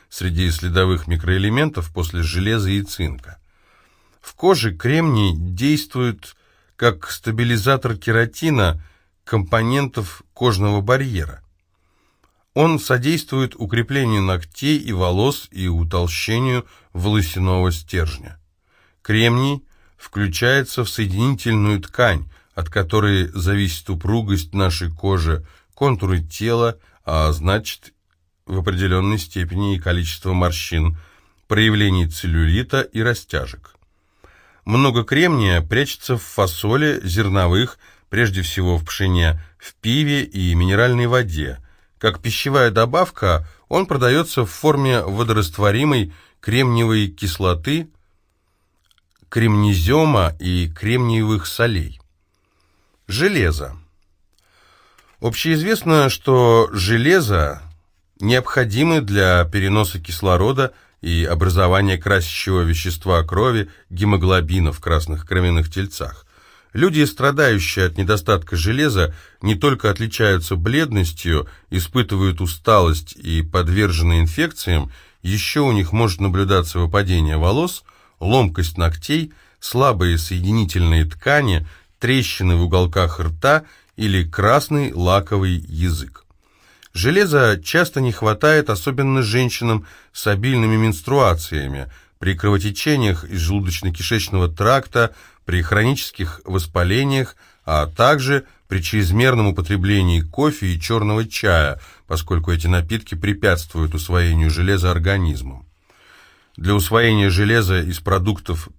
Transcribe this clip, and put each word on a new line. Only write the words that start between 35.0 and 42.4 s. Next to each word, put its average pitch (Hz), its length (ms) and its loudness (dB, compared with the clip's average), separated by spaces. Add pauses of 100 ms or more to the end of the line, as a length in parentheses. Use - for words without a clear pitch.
кремния 131 560 2
прячется 123 580 -2
в - 60 -10
фасоле, 110 800 -2
зерновых, 95 760 2 (300)
прежде 95 340 0
всего 90 340 -2
в 80 80 -4
пшене, 85 580 0 (140)
в - 180 -20
пиве 143 480 0
и 90 320 -2
минеральной 117 520 2
воде. 82 520 -2 (380)
Как 101 240 -2
пищевая 127 500 0